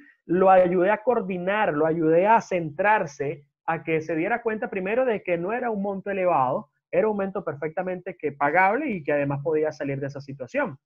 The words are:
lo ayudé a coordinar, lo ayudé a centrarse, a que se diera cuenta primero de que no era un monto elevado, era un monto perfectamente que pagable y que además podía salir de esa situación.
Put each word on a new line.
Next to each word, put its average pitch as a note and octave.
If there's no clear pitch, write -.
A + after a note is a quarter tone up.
lo F#3+
ayudé F#3
a G#3+
coordinar, G3
lo D3+
ayudé D#3+
a A3
centrarse, E3+
a E3
que D#3+
se E3
diera G#3
cuenta G#3+
primero G3+
de A3+
que F3
no F3
era B3
un G3+
monto G3+
elevado, F3
era G3
un G#3+
monto G3
perfectamente F3
que C#3+
pagable F#3+
y F#3
que D3
además C#3+
podía D#3
salir C#3
de C#3
esa C#3
situación. C#3